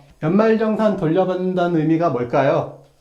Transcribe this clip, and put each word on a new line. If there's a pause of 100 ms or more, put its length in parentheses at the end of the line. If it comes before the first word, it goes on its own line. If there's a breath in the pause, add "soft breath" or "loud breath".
(220 loud breath)
연말정산
돌려받는다는
의미가
뭘까요? (180)